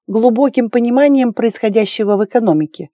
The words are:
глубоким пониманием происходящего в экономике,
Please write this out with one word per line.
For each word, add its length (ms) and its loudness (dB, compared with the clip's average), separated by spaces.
глубоким 640 0
пониманием 640 2
происходящего 840 -2
в 100 0
экономике, 680 -2